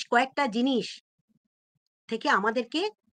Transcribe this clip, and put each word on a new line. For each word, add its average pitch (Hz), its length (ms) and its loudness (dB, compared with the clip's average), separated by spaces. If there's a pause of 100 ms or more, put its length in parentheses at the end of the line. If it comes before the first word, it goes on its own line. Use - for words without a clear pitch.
(100)
কয়েকটা 262 360 2
জিনিস 240 400 0 (1200)
থেকে 226 200 -4
আমাদেরকে 233 540 0 (340)